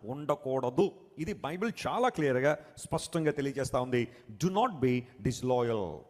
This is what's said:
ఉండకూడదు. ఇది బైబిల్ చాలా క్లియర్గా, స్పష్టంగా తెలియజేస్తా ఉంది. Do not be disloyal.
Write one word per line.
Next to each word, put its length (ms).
ఉండకూడదు. 840
ఇది 140
బైబిల్ 400
చాలా 220
క్లియర్గా, 500
స్పష్టంగా 540
తెలియజేస్తా 480
ఉంది. 280
Do 80
not 180
be 200
disloyal. 720